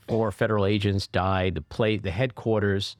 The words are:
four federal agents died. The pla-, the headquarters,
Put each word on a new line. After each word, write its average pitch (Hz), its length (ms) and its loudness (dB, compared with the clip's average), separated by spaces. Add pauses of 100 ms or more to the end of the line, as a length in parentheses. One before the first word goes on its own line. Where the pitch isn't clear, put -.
four 110 240 0
federal 107 340 2
agents 101 400 2
died. 92 500 0
The 80 60 -6
pla-, 110 400 0
the 98 100 -4
headquarters, 101 880 -2